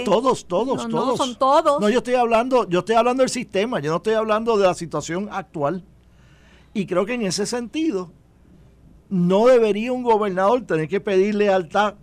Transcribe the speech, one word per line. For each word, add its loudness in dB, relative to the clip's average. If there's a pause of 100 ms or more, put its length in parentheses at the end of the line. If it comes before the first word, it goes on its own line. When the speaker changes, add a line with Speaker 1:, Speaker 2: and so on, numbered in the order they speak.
Speaker 1:
todos, 0
todos, -2
Speaker 2:
No, -8
no, -2
Speaker 1:
todos. -2
Speaker 2:
son -4
todos. 2
Speaker 1:
No, 2
yo 2
estoy -2
hablando, 2
yo 0
estoy 0
hablando 2
del 2
sistema, -4
yo -4
no 0
estoy -2
hablando 0
de 4
la 2
situación -6
actual. -4 (920)
Y -4
creo -2
que -6
en -6
ese -2
sentido, -6 (960)
no 2
debería 4
un -4
gobernador 2
tener -2
que -4
pedir 2
lealtad 0